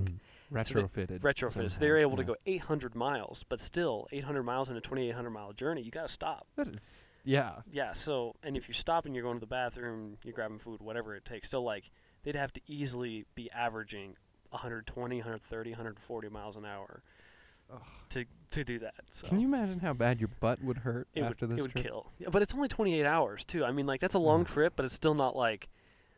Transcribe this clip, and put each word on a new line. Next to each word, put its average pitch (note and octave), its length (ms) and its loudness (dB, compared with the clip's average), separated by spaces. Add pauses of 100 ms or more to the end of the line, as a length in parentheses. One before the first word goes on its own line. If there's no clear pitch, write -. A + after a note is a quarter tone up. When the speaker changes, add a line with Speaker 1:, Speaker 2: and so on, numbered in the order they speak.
(500)
Speaker 1:
Mm-hmm. A#2 120 0
Speaker 2:
So B2+ 120 -2
they A2 80 8
Speaker 1:
Retrofitted F#2 380 -2
Speaker 2:
retrofitted. C3 320 2
So - 100 -4
they G#2+ 60 0
Speaker 1:
somehow, D3 220 4
Speaker 2:
were D#3 80 8
able C#3 180 6
to C3 60 0
Speaker 1:
yeah. - 60 0
Speaker 2:
go A2+ 80 0 (100)
eight F#2+ 160 0
hundred C3 340 -2
miles, A#2+ 520 -2
but B2 120 -2
still, D3+ 500 -2
eight C#3 140 -6
hundred C#3+ 200 0
miles B2+ 240 0
in B2 80 -4
a A2+ 40 -6
twenty-eight B2 340 -2
hundred A#2+ 160 -6
mile G#2 220 -10
journey, C3+ 300 -2
you A2+ 80 -10
gotta D#3 180 -6
stop. - 380 -6 (100)
Speaker 1:
That C#4+ 120 -2
is, - 440 -12 (120)
yeah. C3+ 360 2 (100)
Speaker 2:
Yeah, C3 220 -4
so, B2 500 -2
and C#3 140 -6
if B2 100 -6
you're - 80 -10
stopping, E3 400 0
you're A#2+ 80 -2
going A#2+ 140 -2
to A#2 40 -6
the A2 60 -10
bathroom, A#2 800 -6
you're A#2+ 100 -12
grabbing A2 240 -4
food, A2 240 -12
whatever A2 320 -6
it G2 100 -14
takes. A2+ 260 -10
So, B2+ 120 -2
like, G#2+ 280 -4 (340)
they'd D3 120 -4
have C#3 180 -2
to - 120 -12
easily B2 580 -4 (120)
be A#2 160 -10
averaging A2 640 -4 (360)
a A#2+ 40 -8
hundred A#2 320 -6
twenty, B2 320 -4
a - 20 -8
hundred A2+ 200 -6
thirty, A2+ 300 -8
a A2+ 40 -10
hundred A2+ 240 -8
forty A2 280 -8
miles G#2 280 -10
an G#2 80 -12
hour G2+ 360 -10 (720)
Speaker 1:
Ugh. B2+ 80 -14 (280)
Speaker 2:
to, B2 160 -6 (260)
to D3 140 -2
do A#2+ 160 -4
that. A2 140 -8 (160)
So. - 180 -12
Speaker 1:
Can F#3+ 100 4
you A#3+ 80 4
imagine G#3+ 320 2
how E3 140 0
bad A#2+ 280 4
your G#2+ 100 0 (100)
butt A#2+ 240 2
would B2+ 140 0
hurt A#2+ 360 -2
Speaker 2:
It D#3 80 0
would, A#2+ 80 2
Speaker 1:
after A#2 160 -2
this A#2 140 0
Speaker 2:
it - 20 0
would - 100 -2
Speaker 1:
trip? B2 120 0
Speaker 2:
kill. A#2 220 -6 (120)
Yeah, F3+ 120 -6
but G3 120 8
it's G3+ 120 2
only C#4 120 2
twenty-eight E3+ 400 4
hours, C#3+ 380 4
too. D#3+ 200 2
I A#2+ 60 4
mean, C#3 160 2
like, C3+ 140 2
that's F#3 160 2
a - 20 8
long E3 260 8
Speaker 1:
Mm. - 40 -2
Speaker 2:
trip, D#3 260 6
but C3+ 100 2
it's B2+ 100 0
still D#3 200 6
not, C3+ 220 4
like, A#2 320 2 (500)